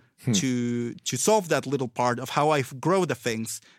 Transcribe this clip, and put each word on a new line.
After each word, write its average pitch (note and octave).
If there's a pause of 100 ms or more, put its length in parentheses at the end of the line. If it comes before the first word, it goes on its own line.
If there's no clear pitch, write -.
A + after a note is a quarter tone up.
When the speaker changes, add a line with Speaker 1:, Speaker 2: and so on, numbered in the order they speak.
(240)
Speaker 1:
Hmm. B2
Speaker 2:
to, A#2+
to -
solve G#3
that C#3+
little C3
part B2
of C3
how D3+
I D3+
f-, C3+
grow F3+
the C#3
things. A2+ (180)